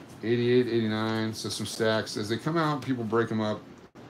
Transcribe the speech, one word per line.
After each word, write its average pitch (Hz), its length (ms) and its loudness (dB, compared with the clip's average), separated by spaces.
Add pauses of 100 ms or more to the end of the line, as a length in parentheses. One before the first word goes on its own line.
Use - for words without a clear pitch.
(220)
eighty-eight, 120 440 4
eighty-nine, 110 680 0
so 107 160 -6
some 107 160 -6
stacks. 110 500 0
As 107 140 -4
they 113 80 -2
come 160 180 -2
out, 151 240 2
people 120 240 -2
break 113 260 2
'em 110 120 0
up, 107 180 0 (500)